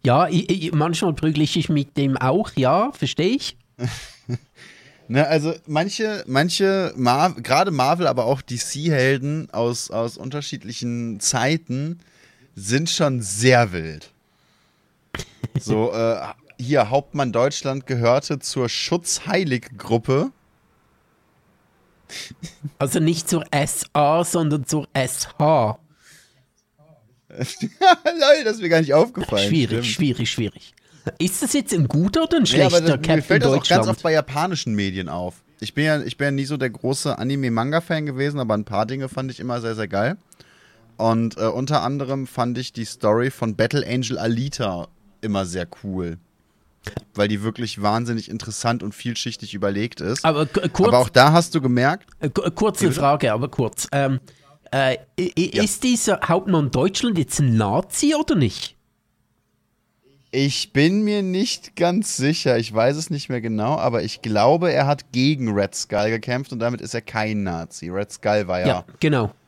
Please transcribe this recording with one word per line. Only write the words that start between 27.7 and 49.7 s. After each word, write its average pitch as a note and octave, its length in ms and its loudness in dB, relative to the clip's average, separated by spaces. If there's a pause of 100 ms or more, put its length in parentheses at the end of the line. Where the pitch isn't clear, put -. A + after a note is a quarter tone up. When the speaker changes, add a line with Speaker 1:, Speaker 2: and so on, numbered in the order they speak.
Speaker 2:
das A3 120 0
ist A3 60 -10
mir F3 80 -2
gar E3 100 6
nicht C#3 140 2
aufgefallen. D3+ 560 2
Speaker 1:
Schwierig, A#2 300 2
Speaker 2:
Stimmt. A#2+ 80 -4
Speaker 1:
schwierig, A#2 440 -2
schwierig. - 420 -6 (440)
Ist - 240 -2
das - 120 -2
jetzt C#4+ 200 -2
ein D#3+ 140 2
guter F#3+ 380 2
oder E4 120 0
ein C4 60 4
Speaker 2:
Nee, D3 180 4
aber C#3 80 6
Speaker 1:
schlechter F3 120 4
Speaker 2:
das, E3 160 2
mir C#3 40 -4
Speaker 1:
Captain D#3+ 220 2
Speaker 2:
fällt - 200 2
das C#3+ 60 4
auch C3+ 60 4
ganz C3+ 140 0
Speaker 1:
Deutschland? A2+ 200 4
Speaker 2:
oft - 140 -4
bei E3 80 2
japanischen D3 640 -2
Medien F#2+ 340 -2
auf. F2+ 320 -8 (180)
Ich A2 140 -10
bin D3 120 0
ja, D3+ 160 2
ich - 160 -8
bin C#3+ 80 -2
ja C#3+ 60 0
nie C#3 140 -2
so C#3+ 120 -4
der C3 120 -2
große C3 480 -4
Anime-Manga-Fan C#3 880 -2
gewesen, C#3 340 -4
aber A2+ 160 0
ein G#2 100 -4
paar G#2+ 200 -2
Dinge C3 240 -6
fand C3 220 -8
ich - 80 -14
immer B2 220 -6
sehr, A2+ 120 -4
sehr G#2+ 140 -6
geil. A2 300 -2 (800)
Und, A2+ 400 0
äh, A2 80 -2
unter C3 360 0
anderem C3+ 460 -4
fand B2 320 -4
ich B2+ 140 -8
die A2+ 120 -6
Story A#2 460 0
von A2+ 240 -4
Battle A2+ 320 0
Angel A#2+ 320 -4
Alita A2+ 680 -2 (340)
immer G2 260 -2
sehr F2 180 -4 (180)
cool. F#2 340 -6 (1000)
Weil G#2 120 2
die G#2 140 -2
wirklich A2 400 -6
wahnsinnig A2+ 480 -2
interessant A#2 540 -4
und G#2 100 -8
vielschichtig - 640 -8
überlegt G2+ 460 -2